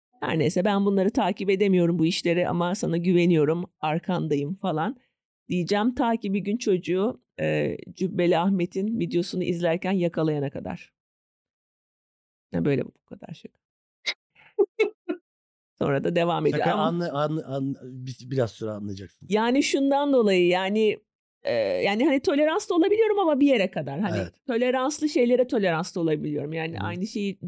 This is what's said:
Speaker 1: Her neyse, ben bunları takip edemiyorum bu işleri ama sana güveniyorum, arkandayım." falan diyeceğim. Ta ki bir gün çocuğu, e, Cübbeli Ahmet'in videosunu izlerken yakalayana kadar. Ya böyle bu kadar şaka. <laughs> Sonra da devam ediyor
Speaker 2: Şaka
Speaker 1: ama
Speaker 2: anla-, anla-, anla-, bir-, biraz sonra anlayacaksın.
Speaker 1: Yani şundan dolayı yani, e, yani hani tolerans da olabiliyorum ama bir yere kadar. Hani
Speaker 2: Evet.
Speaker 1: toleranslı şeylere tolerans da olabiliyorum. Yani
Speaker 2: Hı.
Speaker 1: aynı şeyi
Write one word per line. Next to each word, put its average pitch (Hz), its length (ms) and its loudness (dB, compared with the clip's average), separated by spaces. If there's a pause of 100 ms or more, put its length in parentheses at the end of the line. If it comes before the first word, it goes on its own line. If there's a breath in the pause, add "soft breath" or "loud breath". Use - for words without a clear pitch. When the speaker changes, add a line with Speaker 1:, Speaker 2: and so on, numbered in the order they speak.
(220)
Speaker 1:
Her - 180 -2
neyse, 185 260 2
ben 202 200 2
bunları 196 240 2
takip 196 400 0
edemiyorum 185 500 2
bu 156 60 4
işleri 175 440 0
ama 175 260 -2
sana 170 220 -2
güveniyorum, 175 680 4 (160)
arkandayım." 156 760 -2
falan 180 420 -4 (520 soft breath)
diyeceğim. 202 460 0
Ta 233 220 0
ki 202 160 -4
bir 208 60 0
gün 202 180 -2
çocuğu, 185 640 -2 (180)
e, 151 380 -2 (160)
Cübbeli 175 440 0
Ahmet'in 190 640 0
videosunu 175 440 -2
izlerken 175 480 -2
yakalayana 160 580 0
kadar. - 440 -10 (1600)
Ya 170 120 -2
böyle 139 200 0
bu - 200 -20
kadar - 280 -16
şaka. - 260 -20 (440)
<laughs> - 1200 -4 (580)
Sonra 139 220 2
da 170 120 0
devam 170 300 2
ediyor 147 180 2
Speaker 2:
Şaka 170 80 2
Speaker 1:
ama - 120 0
Speaker 2:
anla-, 170 280 0
anla-, 151 340 -2
anla-, 135 380 -4
bir-, 127 480 -14
biraz 127 200 0
sonra 110 200 -8
anlayacaksın. 101 600 -12
Speaker 1:
Yani 233 320 2
şundan 277 500 2
dolayı 196 340 6
yani, 190 500 2 (460)
e, 117 120 -2
yani 113 500 0
hani 285 140 2
tolerans 302 500 0
da 381 60 -2
olabiliyorum 415 440 4
ama 302 200 2
bir 285 80 6
yere 208 240 2
kadar. 143 280 -6
Hani 175 180 -2
Speaker 2:
Evet. 92 160 -6 (140)
Speaker 1:
toleranslı 254 600 0
şeylere 247 380 4
tolerans 180 480 0
da 185 40 -4
olabiliyorum. 151 540 -2
Yani 165 260 -6
Speaker 2:
Hı. - 40 -6
Speaker 1:
aynı 180 240 -6
şeyi 202 400 -6